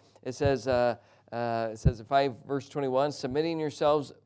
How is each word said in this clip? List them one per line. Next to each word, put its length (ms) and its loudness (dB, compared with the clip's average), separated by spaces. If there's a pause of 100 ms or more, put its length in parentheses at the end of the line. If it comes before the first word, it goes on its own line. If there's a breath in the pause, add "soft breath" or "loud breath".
(220 soft breath)
It 140 -8
says, 320 0
uh, 280 2 (360 soft breath)
uh, 400 -2
it 80 -12
says 200 2
in 60 -16
five, 300 2 (120)
verse 220 -4
twenty-one, 420 0
"Submitting 480 -2
yourselves 520 0 (140)